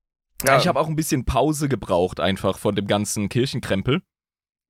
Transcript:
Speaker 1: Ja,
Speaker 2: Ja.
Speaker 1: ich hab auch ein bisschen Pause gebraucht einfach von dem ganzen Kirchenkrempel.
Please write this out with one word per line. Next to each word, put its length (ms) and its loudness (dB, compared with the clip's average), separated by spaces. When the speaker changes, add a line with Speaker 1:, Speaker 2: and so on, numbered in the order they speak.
Speaker 1:
Ja, 120 4
Speaker 2:
Ja. 40 6
Speaker 1:
ich 80 2
hab 100 2
auch 120 0
ein 80 -4
bisschen 280 -2
Pause 440 0
gebraucht 500 0
einfach 400 0
von 160 0
dem 120 -2
ganzen 420 0
Kirchenkrempel. 720 -2